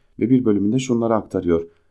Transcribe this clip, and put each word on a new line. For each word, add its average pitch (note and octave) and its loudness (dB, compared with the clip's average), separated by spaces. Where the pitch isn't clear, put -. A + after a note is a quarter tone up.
ve A2 0
bir B2 2
bölümünde G#2 0
şunları A#2 -2
aktarıyor. F2 -2